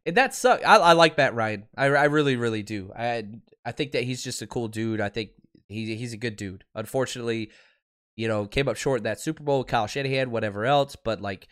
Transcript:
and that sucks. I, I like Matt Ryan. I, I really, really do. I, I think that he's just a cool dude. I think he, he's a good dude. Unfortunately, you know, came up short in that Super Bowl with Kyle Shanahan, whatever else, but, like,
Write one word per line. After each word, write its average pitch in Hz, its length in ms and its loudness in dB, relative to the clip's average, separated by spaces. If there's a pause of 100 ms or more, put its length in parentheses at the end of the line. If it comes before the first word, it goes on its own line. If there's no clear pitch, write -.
and 165 100 0
that 247 180 2
sucks. 247 300 2
I, 190 120 8
I 175 160 8
like 165 240 6
Matt 131 180 4
Ryan. 107 320 -2 (100)
I, 135 100 2
I 143 180 4
really, 147 320 4
really 113 260 -2
do. 101 340 -8
I, 117 280 -4 (400)
I 120 80 -8
think 135 200 -6
that 123 120 0
he's 123 180 -6
just 123 200 -8
a 113 40 -10
cool 117 220 -4
dude. 110 320 -2
I 104 80 0
think 107 220 -8 (380)
he, 110 280 -6
he's 120 160 -8
a 110 60 -10
good 110 180 -6
dude. 95 280 -10 (100)
Unfortunately, 117 760 -4 (680)
you 113 120 -2
know, 107 180 0
came 135 220 -2
up 110 80 -2
short 135 220 0
in 107 60 -6
that 110 160 -4
Super 160 220 -6
Bowl 143 160 0
with 127 100 -4
Kyle 113 180 0
Shanahan, 135 440 -2
whatever 107 360 -2
else, 139 300 2
but, 104 260 -4
like, 98 300 -8